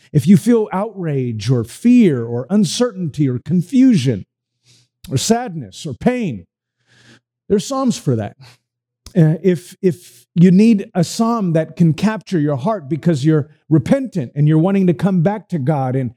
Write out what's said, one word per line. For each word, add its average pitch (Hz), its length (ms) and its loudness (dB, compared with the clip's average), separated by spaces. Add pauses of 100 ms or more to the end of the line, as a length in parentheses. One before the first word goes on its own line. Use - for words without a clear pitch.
(120)
if 151 160 0
you 190 100 8
feel 220 340 0
outrage 147 760 -6
or 123 140 0
fear 190 600 2
or 120 260 -8
uncertainty 185 800 -2
or 123 120 -4
confusion 165 880 2 (840)
or 135 80 -2
sadness 175 680 -4
or 139 80 -10
pain, 196 520 -4 (1040)
there's 202 160 0
Psalms 269 320 -2
for 127 180 -2
that. 104 220 -6 (760)
Uh, 160 280 4
if, 180 380 -2
if - 440 -6 (100)
you 185 160 6
need 202 440 4
a 175 80 0
Psalm 226 480 -4
that 160 240 -2
can 165 180 2
capture 196 460 -4
your 147 160 -2
heart 160 320 -6
because 147 380 -2
you're 156 260 0 (160)
repentant 185 680 0
and 147 120 2
you're 156 100 4
wanting 190 300 2
to 170 60 4
come 185 280 0
back 202 280 -2
to 170 100 -6
God 131 380 -2
and 123 200 -6